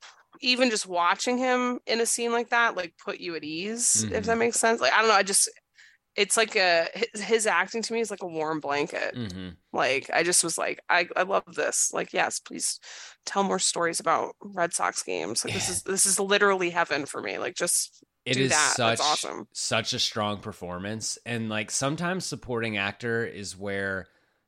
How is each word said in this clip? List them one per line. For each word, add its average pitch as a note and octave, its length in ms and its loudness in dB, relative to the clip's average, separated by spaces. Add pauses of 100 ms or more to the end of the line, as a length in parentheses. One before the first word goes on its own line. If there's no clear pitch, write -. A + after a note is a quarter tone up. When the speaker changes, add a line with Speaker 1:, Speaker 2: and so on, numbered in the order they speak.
(420)
Speaker 1:
even B3+ 280 4
just G#3+ 160 0
watching F#3 520 2
him B3 480 0
in A3+ 160 0
a A#3 40 2
scene A#3 260 0
like A#3 180 -2
that, A#3 260 2
like, F3 180 -8 (100)
put F3 160 -6
you F3 160 -8
at D3+ 80 -8
ease, G3+ 600 0
if G#3+ 80 -2
Speaker 2:
Mm-hmm. G#3+ 140 0
Speaker 1:
that A3+ 120 2
makes A3+ 220 2
sense. A3+ 220 4
Like, C3+ 120 4
I G3+ 60 8
don't A3 80 6
know, A3 60 8
I G3 100 6
just, G3 260 2 (640)
it's G3+ 220 2
like A3 180 2
a, F3 380 4
his, G#3+ 280 -4
his G#3+ 260 2
acting F#3+ 360 0
to A3+ 100 -6
me A#3 80 0
is G#3 100 -4
like G3 100 -10
a F#3+ 60 -8
warm D#3+ 320 -2
blanket. C#3+ 560 -2
Speaker 2:
Mm-hmm. F#2+ 340 -8 (220)
Speaker 1:
Like, C3+ 420 0
I D3+ 100 4
just F3 200 2
was E3 140 -2
like, - 220 -4 (100)
"I, F3 260 2
I F#3 80 2
love F#3+ 200 0 (120)
this. - 380 0
Like, - 200 -4
yes, - 260 0
please - 400 -6 (460)
tell G3 180 0
more F#3+ 160 0
stories E3+ 400 0
about D#3 420 0
Red F#3 320 -2
Sox - 300 -2
games. F2+ 400 -4
Like, - 100 -4
this G3 140 -2
Speaker 2:
Yeah. F#3 80 -2
Speaker 1:
is, E3+ 80 -4
this F#3+ 220 2
is G3 140 2
literally G3 500 2
heaven D#3+ 360 0
for - 160 -8
me. - 160 -6
Like, G#2 180 -6
just - 480 -2 (220)
Speaker 2:
It B2+ 100 0
Speaker 1:
do C3 80 4
Speaker 2:
is C3 80 4
Speaker 1:
that. D3+ 240 4
Speaker 2:
such, A#2 240 2
Speaker 1:
That's - 20 0
awesome." - 520 -2
Speaker 2:
such - 400 -2
a A#2+ 60 -4
strong G#2 400 0
performance. G2+ 840 -8
And, A2+ 240 -4
like, G#2+ 220 -4
sometimes D#3+ 540 -2
supporting A2+ 520 -4
actor A#2 480 -2
is F2+ 320 -10
where, G2 500 -4 (400)